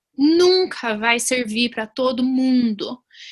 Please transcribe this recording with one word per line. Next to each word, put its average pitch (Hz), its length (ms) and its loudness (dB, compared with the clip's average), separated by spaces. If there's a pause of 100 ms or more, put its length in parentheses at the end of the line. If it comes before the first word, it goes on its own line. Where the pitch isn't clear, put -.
(180)
nunca 339 800 2
vai 233 220 0
servir 233 500 -2
pra 226 180 -8
todo 254 360 -2
mundo. 247 760 0 (300)